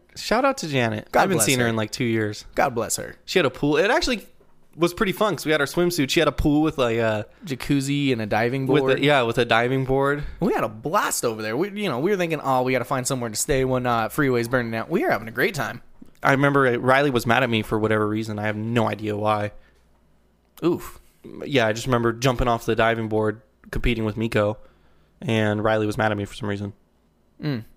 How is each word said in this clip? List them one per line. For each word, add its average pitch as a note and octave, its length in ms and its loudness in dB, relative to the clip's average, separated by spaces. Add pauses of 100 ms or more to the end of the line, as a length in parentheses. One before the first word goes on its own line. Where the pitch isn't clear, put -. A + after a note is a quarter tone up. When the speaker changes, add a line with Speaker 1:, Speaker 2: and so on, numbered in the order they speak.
(160)
Speaker 1:
Shout A#3+ 300 0
out C4+ 140 2
to E3+ 80 -6
Janet. A#2 440 -2
Speaker 2:
God - 80 2
Speaker 1:
I - 40 4
haven't F#3+ 140 0
Speaker 2:
bless G#2+ 100 2
Speaker 1:
seen C3 120 2
her A#2+ 60 4
Speaker 2:
her. A#2 40 2
Speaker 1:
in, A2+ 60 -2
like, G#2+ 160 -2
two - 140 -4
years. A2 480 -2
Speaker 2:
God B2 220 0
bless G#2+ 220 -4
her. - 180 -12 (100)
Speaker 1:
She - 140 0
had D#3+ 60 2
a B2+ 40 2
pool. D3 280 0
It F#3+ 140 4
actually C#4 360 0 (480)
was F3 180 0
pretty F#3+ 180 0
fun G3 240 0
'cause - 100 -10
we D3+ 60 0
had D3+ 100 2
our C#3 60 0
swimsuit. F3 420 0
She E3 100 2
had D3+ 80 4
a C#3 60 0
pool D3+ 280 2
with, D#3 160 0
like, A#2+ 200 0
a A2 280 0 (200)
Speaker 2:
Jacuzzi C#3 680 0
and A2+ 80 -2
a G#2+ 40 -4
diving A#2+ 400 0
board. C#3 180 2
Speaker 1:
with C3 140 2
a, - 60 -2
yeah, C#3+ 200 4
with A#2 140 0
a A#2+ 80 4
diving B2 400 2
board. C#3 380 0 (160)
Speaker 2:
We G3+ 140 0
had F4 100 0
a A2 60 -4
blast D3 560 -2
over A2 160 -2
there. A2 160 -4
We, G3 120 -2 (120)
you G3+ 80 0
know, B2 100 -2
we F3+ 120 2
were G3+ 60 2
thinking, D#3+ 240 -2
"Oh, C3 220 2
we C3 80 0
gotta B2 140 0
find B2+ 200 -2
somewhere A#2+ 240 -4
to G#2 60 -8
stay, C3 300 0
whatnot. B2 480 0
Freeway's B2 340 2
burning A#2+ 280 0
out." A2+ 140 -6
We G#3 140 0
were F#4 80 0
having A2 160 -2
a A2+ 40 -12
great D#3 240 0
time. A#2+ 260 -6 (420)
Speaker 1:
I C#3+ 80 4
remember C#3 480 4
Riley C3+ 300 4
was A#2+ 160 0
mad A#2+ 180 4
at A#2+ 60 0
me A2+ 120 2
for A2 180 -2
whatever G#2+ 280 2
reason. G#2+ 320 -4
I G#2 40 -6
have G#2+ 140 -2
no A2+ 320 0
idea G#2 280 -4
why. G#2 340 0 (1120)
Speaker 2:
Oof. - 360 -4 (460)
Speaker 1:
Yeah, A#2+ 220 2
I G#2+ 60 0
just A#2 140 -6
remember A#2 260 2
jumping B2 340 0
off A#2 180 0
the A2+ 100 0
diving A2+ 340 0
board, G#2+ 320 0 (300)
competing A2+ 340 0
with G#2+ 120 -2
Miko, G#2+ 400 0 (640)
and G#2+ 420 0
Riley A2 220 2
was G#2 120 -4
mad A2 140 0
at G#2 60 -2
me G2+ 80 -4
for - 80 -16
some G#2+ 160 -8
reason. G2+ 240 -6 (680)
Speaker 2:
Mm, B2+ 240 -6 (100)